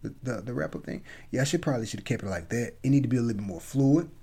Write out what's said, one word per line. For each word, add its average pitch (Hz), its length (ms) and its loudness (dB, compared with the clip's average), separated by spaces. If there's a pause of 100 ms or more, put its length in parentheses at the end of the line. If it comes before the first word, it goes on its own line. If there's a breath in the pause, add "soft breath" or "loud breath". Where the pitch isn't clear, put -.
the, - 220 -8
the, 123 180 -4
the 117 120 -8
wrap-up 147 300 -4
thing. - 200 -8 (260 loud breath)
Yeah, 127 120 0
I - 20 4
should 170 180 2
probably 123 240 0
should 104 140 -8
have - 60 -14
kept - 180 -2
it 98 40 -6
like 87 220 -4
that. 117 320 -2
It 131 80 0
need 139 140 6
to 120 60 0
be 127 80 4
a 120 40 2
little 117 160 0
bit 101 100 -4
more 160 120 -6
fluid. 139 500 4 (140)